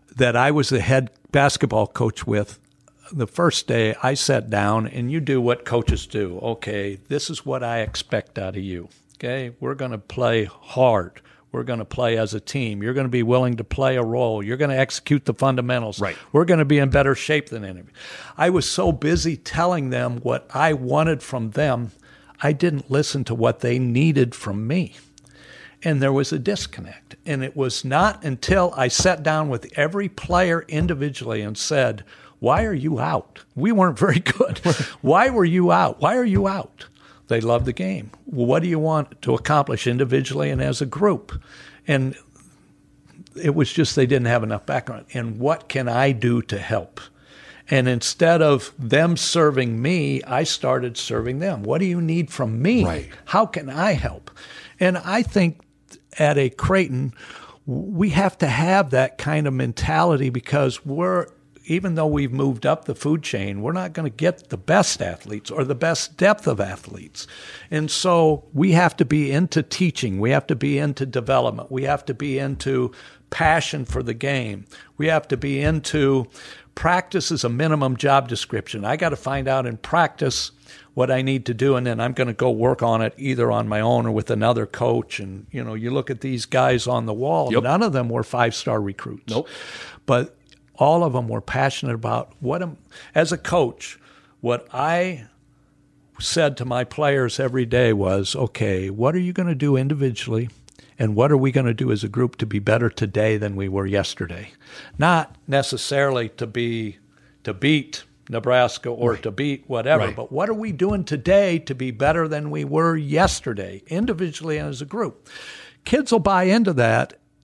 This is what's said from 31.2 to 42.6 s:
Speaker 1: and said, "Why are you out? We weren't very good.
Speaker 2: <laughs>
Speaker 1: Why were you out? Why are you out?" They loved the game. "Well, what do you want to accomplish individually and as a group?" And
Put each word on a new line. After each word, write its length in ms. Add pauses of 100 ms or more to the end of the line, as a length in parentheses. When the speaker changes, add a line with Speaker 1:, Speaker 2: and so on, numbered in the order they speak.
Speaker 1:
and 140
said, 460 (360)
"Why 260
are 100
you 260
out? 400 (140)
We 180
weren't 260
very 220
good. 380
Speaker 2:
<laughs> 420
Speaker 1:
Why 300
were 140
you 280
out? 280
Why 160
are 80
you 240
out?" 380 (420)
They 120
loved 260
the 60
game. 380 (160)
"Well, 200
what 160
do 60
you 100
want 440
to 120
accomplish 520
individually 640
and 120
as 180
a 60
group?" 540 (460)
And 280 (1300)